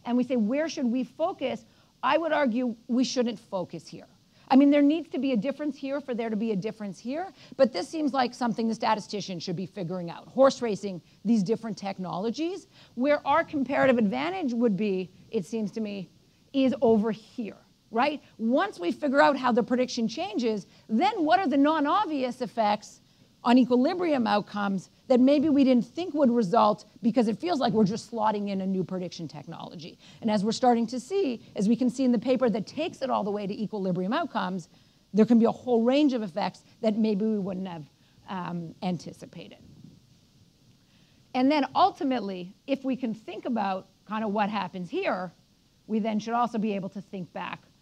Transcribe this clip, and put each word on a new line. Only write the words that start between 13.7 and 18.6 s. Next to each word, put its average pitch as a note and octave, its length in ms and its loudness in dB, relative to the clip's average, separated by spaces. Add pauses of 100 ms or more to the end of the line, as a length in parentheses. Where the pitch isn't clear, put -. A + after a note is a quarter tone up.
advantage B3+ 560 -2
would A#3 240 0
be, F#3 320 -2 (220)
it G#3 140 -4
seems A3 260 -6
to A3+ 100 -8
me, G3+ 280 -10 (420)
is C4 300 2
over A3+ 300 4
here, - 460 -10 (320)
right? C4+ 320 0 (160)
Once C#4+ 420 0